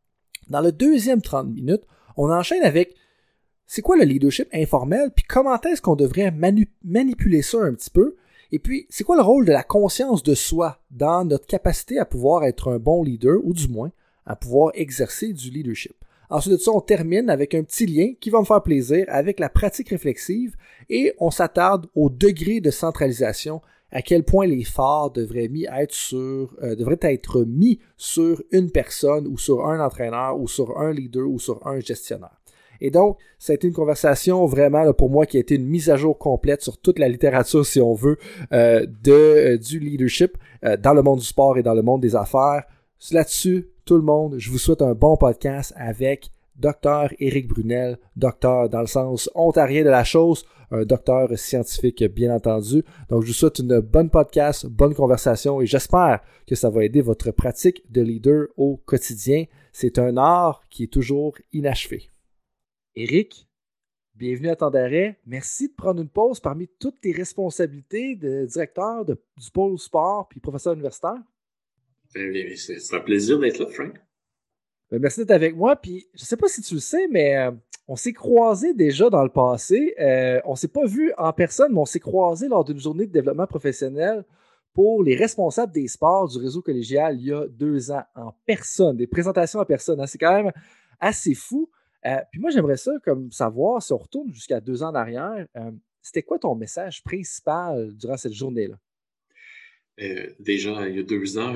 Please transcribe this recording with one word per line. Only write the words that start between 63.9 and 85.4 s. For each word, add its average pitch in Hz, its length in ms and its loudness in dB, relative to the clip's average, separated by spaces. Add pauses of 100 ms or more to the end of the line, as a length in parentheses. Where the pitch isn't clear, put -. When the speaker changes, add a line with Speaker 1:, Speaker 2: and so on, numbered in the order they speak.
Speaker 1:
bienvenue 123 340 -6
à 165 80 -2
Temps 151 120 0
d'arrêt. 143 560 0
Merci 135 440 -8
de - 40 -20
prendre 175 280 -4
une 156 80 -10
pause 226 320 -2
parmi 160 260 -8 (100)
toutes 269 220 -10
tes 185 140 -4
responsabilités 180 1040 -6
de 135 280 -6
directeur 185 600 -8
de, 131 120 -6 (200)
du 123 120 -20
pôle 190 300 -4
sport 185 480 -4
puis - 140 -20
professeur 147 320 -6
universitaire. 156 420 -8 (1000)
Speaker 2:
Ben, 98 160 -10
bien, 95 140 -6 (140)
c'est, 87 220 -14
c'est - 180 -14
un - 20 -6
plaisir 107 400 0
d'être 123 200 -2
là, - 80 -6
Frank. - 260 -12 (1000)
Speaker 1:
Ben, 117 80 -4
merci 143 220 -2
d'être 208 100 2
avec 160 240 4
moi. 240 220 2
Puis, 180 360 -14
je - 120 -20
sais 226 100 -6
pas 381 140 0
si - 120 -10
tu - 120 -12
le 147 80 -4
sais, 370 280 -2
mais, 147 280 2
euh, 127 140 -2 (360)
on 131 80 -12
s'est 240 160 -6
croisés 233 640 2
déjà 165 360 2
dans 156 140 4
le 127 80 -2
passé. 139 640 0
Euh, 131 460 2
on 131 140 -8
s'est 165 100 -6
pas 285 180 -2
vu 269 320 -2
en 160 140 -2
personne, 262 400 2
mais 180 80 0
on 147 60 2
s'est - 160 -6
croisés 180 480 -2
lors 185 160 2
d'une 143 120 -8
journée 156 300 -6
de 180 60 -12
développement 143 340 0
professionnel 147 800 -6 (480)
pour 208 280 4
les 135 140 4
responsables 202 560 -2